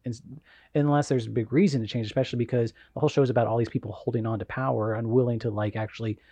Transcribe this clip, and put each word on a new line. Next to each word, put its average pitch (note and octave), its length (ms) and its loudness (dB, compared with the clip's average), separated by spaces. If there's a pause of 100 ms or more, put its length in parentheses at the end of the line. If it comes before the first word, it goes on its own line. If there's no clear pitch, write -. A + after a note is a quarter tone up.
ins-, A#2+ 180 -8 (540)
unless D3 320 2
there's B2 180 0
a A2+ 40 -8
big A2 220 -2
reason C#3+ 280 4
to A2 80 -4
change, A2+ 180 -2
especially B2+ 320 -2
because A#2 340 0 (220)
the C3 60 -8
whole D3+ 80 4
show C#3+ 140 4
is B2+ 80 4
about A#2 180 2
all A2+ 100 2
these A2+ 100 0
people - 220 -4
holding A2+ 340 -4
on A2 140 -2
to G2+ 60 -8
power, A#2 500 -2
unwilling A#2 460 2
to, B2+ 100 -2
like, G#2 240 -2
actually A2 420 -4 (160)